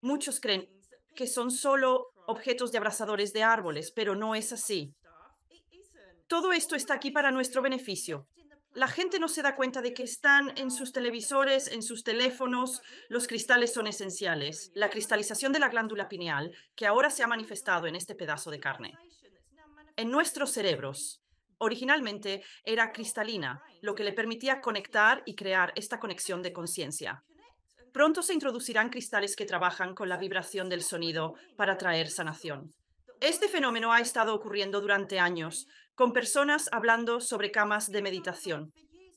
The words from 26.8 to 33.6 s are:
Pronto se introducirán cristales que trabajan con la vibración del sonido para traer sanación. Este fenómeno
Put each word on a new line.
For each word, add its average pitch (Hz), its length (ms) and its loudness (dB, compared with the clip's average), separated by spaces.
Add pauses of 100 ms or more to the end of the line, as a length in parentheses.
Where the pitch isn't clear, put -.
Pronto 311 300 4
se 359 120 0
introducirán 240 560 0
cristales 220 460 -2
que 208 100 -4
trabajan 185 500 -2
con 185 140 -6
la 180 80 -2
vibración 185 520 -4
del 175 140 -2
sonido 165 500 -2 (240)
para 196 180 2
traer 165 340 0
sanación. 156 640 -6 (460)
Este 330 300 2
fenómeno 240 420 2